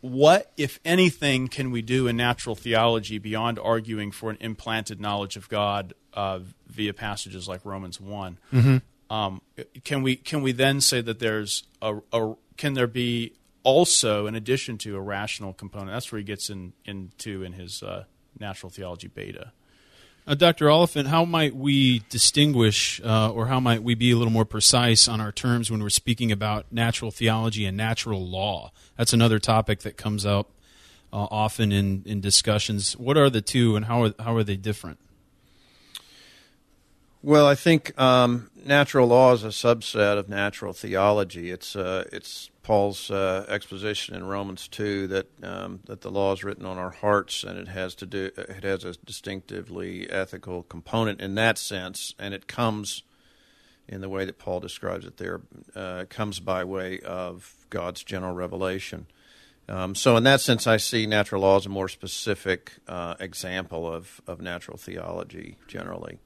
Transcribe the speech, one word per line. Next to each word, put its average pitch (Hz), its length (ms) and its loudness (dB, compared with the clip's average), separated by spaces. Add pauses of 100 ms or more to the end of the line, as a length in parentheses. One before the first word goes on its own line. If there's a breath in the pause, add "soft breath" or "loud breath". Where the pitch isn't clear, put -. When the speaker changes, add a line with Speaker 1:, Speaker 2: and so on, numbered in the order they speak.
Speaker 1:
what, 143 560 6
if 143 300 -4
anything, 151 640 4
can 131 220 -4
we 120 120 -4
do 127 240 2
in 117 100 0
natural 120 380 0
theology 113 640 2
beyond 110 400 -4
arguing 107 520 -2
for 110 200 -8
an 107 100 -8
implanted 110 600 -6
knowledge 101 360 -4
of 101 140 -18
God, 101 420 -2 (220)
uh, 95 260 -4 (260)
via 107 280 -6
passages 95 520 -10
like 95 180 -10
Romans 95 360 -12
one? 98 380 -12 (160)
Speaker 2:
Mm-hmm. 127 600 2
Speaker 1:
Um, 98 280 -4 (420)
can 139 180 -2
we, 131 140 0
can - 260 -6
we 131 100 0
then 135 280 2
say 127 220 2
that 113 160 -6
there's 107 460 -2 (180)
a, 107 160 -4 (140)
a, 113 220 0 (220)
can 147 160 -2
there 127 140 2
be 120 480 -2 (300)
also, 123 640 4
in 110 80 -4
addition 113 440 -4
to 104 180 -10
a 98 40 -8
rational 101 520 -8
component? 98 380 -12
That's 117 200 -8
where 113 100 -8
he 101 40 -8
gets 98 240 -8
in, 95 240 -12 (140)
into 95 560 -12
in 90 100 -10
his, 87 300 -14
uh, 98 220 -10 (340)
natural 98 320 -12
theology 90 380 -12
beta. - 440 -14 (760 soft breath)
Speaker 2:
Uh, 147 60 2
Doctor 160 340 6
Oliphant, 151 380 4
how 160 180 4
might 160 300 0
we 135 460 4 (100)
distinguish, 123 920 4
uh, 110 260 4
or 113 160 -2
how 127 140 2
might 117 240 2
we 120 100 2
be 120 160 4
a 120 60 6
little 117 160 4
more 113 120 6
precise 113 600 4
on 110 140 -2
our 107 100 -4
terms 120 400 -2
when 110 100 -2
we're 104 80 -4
speaking 113 440 0
about 107 400 -2
natural 117 400 -2
theology 110 520 0
and 95 120 -2
natural 110 500 -4
law? 92 460 -4 (240 soft breath)
That's 120 160 2
another 113 260 2
topic 110 440 0
that - 140 -12
comes 104 300 -4
up, 101 240 0 (640 soft breath)
uh, 104 180 -4
often 107 400 0
in, 98 360 2
in 101 140 -4
discussions. 101 760 0
What 127 200 0
are 143 140 8
the 117 100 2
two, 117 360 4
and 104 80 0
how 117 180 2
are, 107 160 2
how 117 160 -2
are 113 80 2
they 101 140 -2
different? 95 420 -8 (2250 loud breath)
Speaker 3:
Well, 147 240 8
I 143 100 8
think, - 440 2
um, 123 500 4 (140)
natural 139 440 4
law 127 240 10
is 113 100 2
a 110 60 -6
subset 107 720 2
of 98 100 -6
natural 101 440 -4
theology. 95 800 0
It's, - 240 -12
uh, 92 380 -2
it's - 380 -14 (120)
Paul's, 101 480 2
uh, 95 380 0
exposition 101 680 -6
in 92 120 -10
Romans 98 420 -8
two 98 400 -4
that, 95 180 -2 (160)
um, 95 440 -10
that 101 160 -16
the 98 80 -12
law 98 220 0
is 95 120 -6
written 98 200 -10
on 92 140 -10
our 92 120 -8
hearts, 101 520 0
and 92 160 -10
it 95 100 -14
has 92 280 -8
to 98 100 -14
do, 95 300 -6
it 98 260 -14
has 98 220 -4
a 90 80 -10 (120)
distinctively 92 1040 -12
ethical 90 540 -8
component 104 580 -4
in 98 140 -6
that 110 240 2
sense, 92 580 -10
and 101 160 -10
it 98 140 -14
comes 107 560 -4 (840 soft breath)
in 98 140 -12
the 98 60 -10
way 95 160 -6
that 95 140 -12
Paul 90 220 -6
describes 90 440 -8
it 90 120 -20
there, 90 240 -8 (340)
uh, 92 340 -10
comes 104 300 -8
by 92 240 -4
way 92 380 -8
of 90 540 -12 (160)
God's 87 340 -8
general 92 300 -8
revelation. 92 720 -6 (600 soft breath)
Um, 92 280 -6
so 123 200 4
in 113 80 4
that 135 160 6
sense, 120 280 0
I 113 80 6
see 110 300 0
natural 104 360 0
law 98 140 8
as 98 100 2
a 98 40 -10
more 95 180 -4
specific, - 840 -6 (120)
uh, 87 320 -10
example 87 760 -8
of, 82 360 -14
of 87 120 -12
natural 87 360 -12
theology 85 800 -12 (100)
generally. 50 600 -14